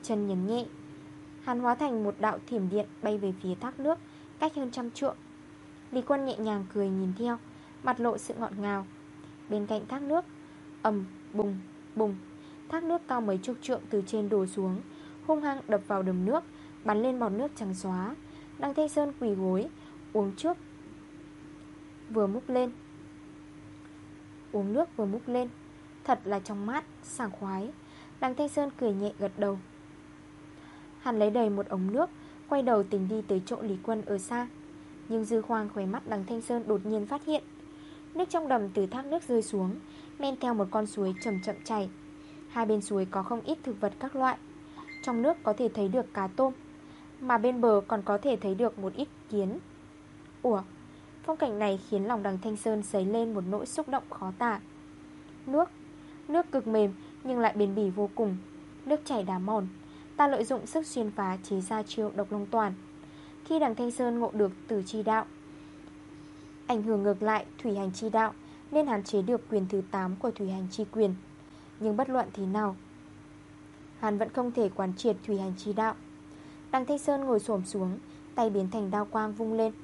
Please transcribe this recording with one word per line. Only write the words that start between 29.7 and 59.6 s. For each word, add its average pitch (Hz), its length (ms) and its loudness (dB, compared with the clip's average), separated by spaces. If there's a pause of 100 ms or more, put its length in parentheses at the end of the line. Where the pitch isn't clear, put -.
Hắn 233 200 2
lấy 208 100 8
đầy 220 200 6
một 196 200 0
ống 190 240 2
nước, 311 160 4 (400)
quay 285 120 4
đầu 233 220 6
tính 196 260 2
đi 220 180 0
tới 190 180 2
chỗ - 160 -4
Lý 196 220 -2
Quân 226 220 0
ở 202 120 0
xa. 240 300 -2 (600)
Nhưng 226 160 2
dư 220 160 4
quang 214 280 0
khóe 196 160 -2
mắt 208 220 -4
đằng 202 180 -2
Thanh 233 160 -4
Sơn 233 260 0
đột 202 180 2
nhiên 214 220 0
phát 294 180 -4
hiện, 302 180 2 (680)
nước 339 160 0
trong 330 180 0
đầm 226 220 4
từ 190 160 2
thác 240 200 -4
nước 320 220 0
rơi 233 140 6
xuống, 202 380 0 (400)
men 277 200 0
theo 247 140 2
một 202 180 2
con 214 140 2
suối 196 360 0
chậm 196 200 0
chậm 202 220 -2
chảy. 208 260 0 (600)
Hai 233 160 2
bên 214 160 4
suối 202 240 2
có 190 180 -2
không 233 180 -2
ít 311 220 0
thực 208 180 -4
vật 202 180 2
các 277 160 -4
loại. 262 220 4 (640)
Trong 233 180 2
nước 320 220 6
có 214 100 4
thể 226 200 2
thấy 202 140 2
được 233 260 0
cá 196 140 0
tôm, 262 260 4 (680)
mà 247 160 4
bên 247 240 4
bờ 220 260 10
còn 214 140 0
có 202 160 2
thể 269 240 4
thấy 190 140 2
được 220 240 2
một 190 160 -2
ít 277 120 -2 (220)
kiến. 202 300 2 (840)
Ủa, 214 200 4 (600)
phong 320 140 0
cảnh 226 220 2
này 196 200 4 (100)
khiến 196 180 2
lòng 226 160 2
đằng 196 140 2
Thanh 214 180 -2
Sơn 214 280 2
dấy 196 220 2
lên 226 280 2
một 196 160 0
nỗi 202 160 0
xúc 302 240 -4
động 254 200 0
khó 190 280 -6
tả. 226 220 2 (840)
Nước, 302 240 4 (580)
nước 339 240 2
cực 233 160 2
mềm 214 260 6 (300)
nhưng 254 160 0
lại 220 180 6
bền 196 180 6
bỉ 208 140 4
vô 202 260 2
cùng, 202 220 2 (480)
nước 294 200 4
chảy 226 180 0
đá 185 160 0
mòn. 196 280 2 (500)